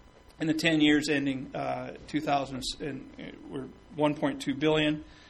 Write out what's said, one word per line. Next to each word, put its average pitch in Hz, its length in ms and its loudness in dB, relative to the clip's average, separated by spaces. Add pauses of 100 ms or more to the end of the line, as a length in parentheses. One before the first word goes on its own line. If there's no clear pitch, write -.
(400)
in 160 80 -2
the 156 60 2
ten 160 260 2
years 147 300 6
ending, 139 460 0
uh, 131 360 -4 (160)
two 147 140 -2
thousand 135 400 0 (180)
and, 139 300 -8 (100)
uh, - 40 -12 (260)
were 139 160 -8 (300)
one 147 180 2
point 139 280 -4
two 139 120 -2
billion, 151 400 2
and 151 100 -6 (260)